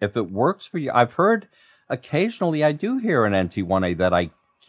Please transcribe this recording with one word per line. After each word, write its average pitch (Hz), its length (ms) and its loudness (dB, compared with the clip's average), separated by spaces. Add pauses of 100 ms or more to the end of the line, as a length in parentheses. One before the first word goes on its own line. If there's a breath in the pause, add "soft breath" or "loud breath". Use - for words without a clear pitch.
if 104 160 -2
it 98 140 -2
works 123 360 -2
for 180 120 -10
you, 143 160 -6
I've 120 200 2
heard 208 340 0 (400 soft breath)
occasionally, 165 760 -2
I 151 80 2
do 220 260 -4
hear 175 260 2
an 101 100 2
N 92 140 2
T 101 140 -6
one 92 220 0
A 90 100 0
that 87 200 2
I 87 160 0 (380)